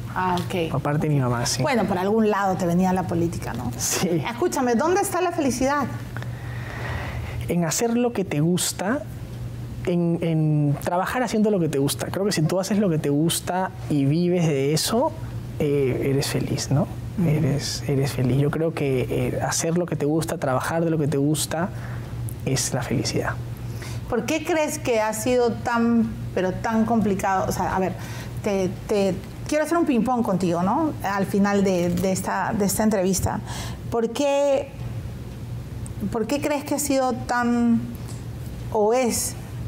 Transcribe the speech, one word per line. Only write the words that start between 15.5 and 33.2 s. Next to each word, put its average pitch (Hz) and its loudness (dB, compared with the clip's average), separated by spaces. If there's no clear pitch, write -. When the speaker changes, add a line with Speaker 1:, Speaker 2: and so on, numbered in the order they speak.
Speaker 2:
eh, 139 2
eres 139 2
feliz, - -2
¿no? 151 2
Speaker 1:
Ujú. 165 2
Speaker 2:
Eres, 139 0
eres 135 0
feliz. 127 2
Yo 139 4
creo 156 0
que, 131 0
eh, 127 0
hacer 165 0
lo 175 2
que 165 -2
te 143 0
gusta, 160 0
trabajar 165 0
de 165 2
lo 160 2
que 147 2
te 151 2
gusta, 156 0
es - -2
la 123 0
felicidad. - -2
Speaker 1:
¿Por 233 -2
qué 311 -2
crees 311 0
que 226 2
ha 214 0
sido 240 2
tan, 233 2
pero 185 0
tan 220 0
complicado? 202 2
O - 0
sea, - -2
a 190 2
ver, 185 0
te, 196 0
te 196 2
quiero 302 2
hacer 330 0
un 339 4
ping-pong 240 2
contigo, 175 2
¿no? 196 2
Al 196 0
final 202 4
de, 180 2
de 180 2
esta, 185 0
de 202 2
esta 214 0
entrevista. 196 2